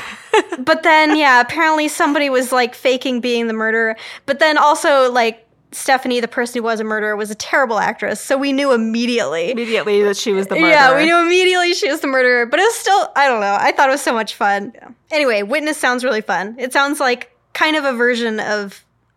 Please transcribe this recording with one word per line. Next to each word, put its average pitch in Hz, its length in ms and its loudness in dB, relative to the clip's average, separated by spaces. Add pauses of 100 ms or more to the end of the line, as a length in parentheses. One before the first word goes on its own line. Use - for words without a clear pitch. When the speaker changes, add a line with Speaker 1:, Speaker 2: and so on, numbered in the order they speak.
(580)
Speaker 1:
But 320 240 0
then, 311 340 4
yeah, 269 240 4
apparently 311 480 0
somebody 294 420 0
was, 254 220 -2
like, 247 220 0
faking 254 460 -2
being 233 260 -2
the 226 80 -4
murderer. 220 420 -2 (300)
But 277 120 -4
then 311 200 2
also, 285 520 4
like, 233 360 -2 (260)
Stephanie, 262 480 -2
the 226 80 -4
person 240 300 -6
who 233 40 -6
was 226 180 -4
a 226 40 -4
murderer, 214 320 -4
was 208 140 -8
a 214 40 -8
terrible 233 440 -2
actress. 202 420 -4
So - 160 -2
we 277 160 -2
knew 269 200 0
immediately. 226 800 -2
Speaker 2:
Immediately 214 500 0
that 202 140 0
she 208 160 -4
was 196 160 -2
the 196 80 -4
murderer. 320 140 2
Speaker 1:
Yeah, 269 260 6
we 302 100 2
knew 339 120 4
immediately 359 560 2
she 311 160 -2
was 302 100 -2
the 320 60 -4
murderer. 254 400 2
But 302 140 0
it 381 40 4
was 466 100 2
still, 392 420 0
I 285 120 4
don't 233 120 0
know. 202 180 0
I 277 140 2
thought 277 160 2
it 262 40 2
was 277 100 -2
so 302 100 -2
much 220 220 -4
fun. 202 400 -2
Yeah. - 140 -20 (220)
Anyway, 262 320 0
Witness 294 360 -2
sounds 247 260 0
really 220 180 0
fun. 202 360 -4
It 254 140 -8
sounds 285 280 0
like 247 300 -2 (240)
kind 311 220 0
of 294 80 -2
a 277 100 0
version 233 460 -2
of 202 440 -8 (320)